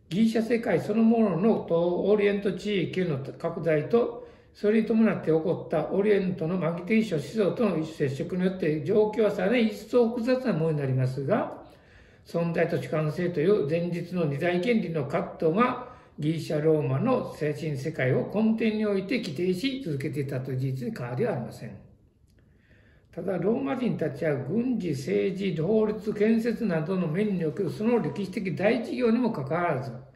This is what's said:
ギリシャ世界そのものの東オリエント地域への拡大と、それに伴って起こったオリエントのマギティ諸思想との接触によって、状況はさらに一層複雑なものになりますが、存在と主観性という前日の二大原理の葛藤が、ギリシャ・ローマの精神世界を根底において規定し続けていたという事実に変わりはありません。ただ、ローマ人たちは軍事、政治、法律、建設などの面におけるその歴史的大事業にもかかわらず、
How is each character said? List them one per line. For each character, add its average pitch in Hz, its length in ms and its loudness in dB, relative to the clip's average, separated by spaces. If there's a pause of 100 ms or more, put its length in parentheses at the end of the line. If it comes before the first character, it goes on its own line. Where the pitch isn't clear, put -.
(100)
ギ 202 140 2
リ 226 40 6
シ 233 100 2
ャ 220 40 2
世 233 160 0
界 226 200 0
そ - 140 -2
の 226 100 4
も 226 180 6
の 185 180 2
の 202 280 2
東 170 60 -2
オ 175 460 4
リ 202 80 4
エ 202 60 4
ン 202 100 -2
ト 196 100 0
地 185 380 -2
域 185 100 -2
へ 185 40 0
の 151 140 -2 (200)
拡 165 240 -4
大 156 260 2
と、 - 400 0 (240)
そ - 180 0
れ 226 120 4
に 220 40 -2
伴 220 240 4
っ 151 100 -2
て - 80 -2
起 156 40 4
こ 160 340 0
っ - 40 -14
た 156 200 0
オ 196 120 2
リ 214 80 4
エ 196 80 6
ン 185 160 0
ト 156 120 -4
の 185 120 -2
マ 170 140 0
ギ 170 100 -6
テ 220 160 2
ィ 208 60 4
諸 170 120 -2
思 139 80 -2
想 202 320 0
と 233 100 2
の 165 160 0
接 147 320 -2
触 - 220 -6
に 180 80 0
よ 185 60 2
っ - 80 -6
て、 156 260 0
状 214 240 4
況 220 140 0
は 208 80 4
さ 185 160 -2
ら 233 100 4
に 226 120 4
一 - 180 -6
層 240 240 4
複 233 120 -4
雑 254 220 0
な 226 80 0
も 160 140 0
の 160 60 2
に 151 40 0
な 143 80 -2
り 131 80 0
ま 127 140 2
す 135 180 -4
が、 220 380 -2 (640)
存 170 260 -2
在 165 160 2
と 175 80 0
主 - 140 -6
観 156 200 0
性 175 200 -2
と 151 100 -2
い 151 60 2
う 208 200 4
前 170 240 0
日 170 240 -6
の 170 120 0
二 139 120 -2
大 175 220 2
原 240 140 2
理 175 160 0
の 151 160 -2
葛 180 340 -4
藤 160 120 2
が、 247 360 0 (300)
ギ 151 140 0
リ 226 80 -2
シ - 120 -6
ャ・ 147 80 0
ロ 156 200 4
ー - 20 0
マ 135 160 0
の 247 380 0
精 147 180 -2
神 151 220 -4
世 156 160 -4
界 127 200 0
を - 220 0
根 220 240 2
底 214 180 0
に 214 80 0
お 202 140 0
い 190 80 -4
て 254 120 -2
規 139 180 -6
定 180 180 0
し 262 300 -2
続 151 140 -4
け 151 120 -4
て 139 100 -4
い 131 60 -4
た 135 140 -6
と 139 100 -8
い 127 60 -4
う - 20 -4
事 135 140 -2
実 226 160 -6
に - 80 -6
変 120 120 -8
わ 123 60 -8
り 175 100 -2
は 214 100 0
あ - 20 -4
り 117 60 -6
ま - 100 -10
せ - 140 -14
ん。 98 100 -14 (1400)
た 170 80 -8
だ、 180 160 -2
ロ 196 160 0
ー 277 80 -2
マ 269 140 -2
人 226 200 -2
た 160 140 -2
ち - 140 -6
は 151 100 0
軍 208 460 -2
事、 175 100 -4
政 185 480 -2
治、 190 220 -2
法 214 260 2
律、 208 260 -4
建 220 280 2
設 233 240 -2
な 170 160 0
ど 180 160 -2
の 175 100 0
面 190 300 0
に 165 80 -2
お 147 80 0
け 202 100 -4
る 160 80 -2
そ - 140 -4
の 233 160 4
歴 175 260 -4
史 185 60 -12
的 185 240 -4
大 226 280 2
事 277 120 -6
業 240 160 4
に 240 60 4
も 240 120 2
か 139 140 -6
か 160 100 -2
わ 175 80 0 (120)
ら 123 60 -2
ず、 - 120 -8 (240)